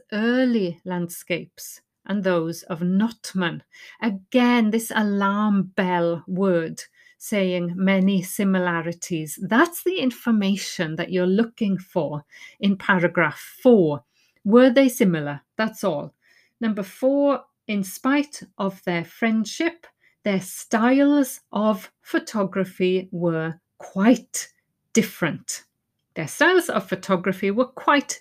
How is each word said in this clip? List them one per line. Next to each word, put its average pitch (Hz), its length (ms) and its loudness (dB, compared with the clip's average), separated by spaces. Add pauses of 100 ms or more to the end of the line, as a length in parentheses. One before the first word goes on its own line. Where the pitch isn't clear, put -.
(120)
early 226 720 0
landscapes 175 960 -8 (240)
and 202 180 -4
those 170 400 -2
of 170 180 -10
Notman. 185 800 -2 (400)
Again, 233 680 2
this 226 260 -2
alarm 202 800 0
bell 170 520 0
word 175 560 -2 (340)
saying 180 580 -2
many 190 460 2
similarities. 175 1200 -2
That's 247 420 2
the 370 140 -2
information 196 1000 -2
that 170 140 -6
you're 180 160 0
looking 196 520 0
for 151 440 -6 (360)
in 196 180 2
paragraph 175 640 2 (220)
four. 175 420 4 (400)
Were 240 260 6
they 262 200 4
similar? 156 520 0 (160)
That's 220 260 -4
all. 156 300 -4 (460)
Number 214 240 -4
four, 277 600 0 (240)
in 202 160 -2
spite 277 600 -2 (140)
of 190 260 -6
their 170 200 -2
friendship, 226 840 -4 (360)
their 196 180 0
styles 269 1000 2 (100)
of 208 400 -2 (100)
photography 185 1120 -2
were 165 480 -4 (180)
quite - 720 0 (460)
different. - 680 -2 (500)
Their 151 140 -8
styles 339 420 2
of - 180 -4
photography 190 640 -2
were 240 140 0
quite - 560 -2